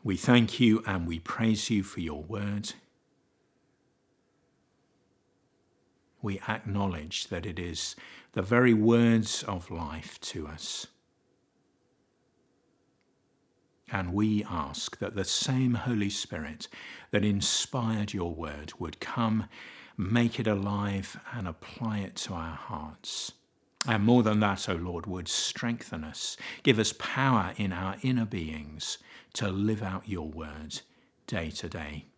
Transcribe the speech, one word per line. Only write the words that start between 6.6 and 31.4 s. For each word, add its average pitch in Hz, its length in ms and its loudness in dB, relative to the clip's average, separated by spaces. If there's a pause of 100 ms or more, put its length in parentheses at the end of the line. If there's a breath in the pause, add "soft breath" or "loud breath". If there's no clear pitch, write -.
that 87 180 -6
it 85 120 -6
is 87 380 -6 (380 loud breath)
the - 80 0
very 120 320 8
words 113 680 6
of 92 280 -6
life 80 480 -8
to - 280 -8
us. - 400 -8 (3000)
And 92 220 -2
we 104 320 4
ask 78 560 -6
that 101 160 -4
the 95 80 0
same 127 520 2
Holy 110 340 0
Spirit 78 580 -8 (440 loud breath)
that 101 120 4
inspired 104 880 0
your 85 200 -2
word 76 460 -8
would 80 200 -6
come, 110 480 0 (480 loud breath)
make 117 460 2
it 110 60 0
alive, 101 680 -2 (140)
and 110 160 -6
apply 107 520 -6
it 95 180 -6
to - 160 -6
our 80 220 -6
hearts. - 760 -8 (560)
And 110 160 2
more 120 200 8
than 107 180 4
that, 101 260 2
O 98 60 0
Lord, 87 320 -4
would 90 240 -6
strengthen - 760 -4
us, - 320 -8 (280 loud breath)
give 117 160 6
us 107 200 2
power 117 560 2
in 101 160 0
our 95 300 -4
inner 127 240 0
beings 78 720 -8 (380 loud breath)
to 110 120 -2
live 104 340 0
out 95 280 -6
your 85 180 -4
word 76 540 -10 (460 soft breath)
day 85 240 -4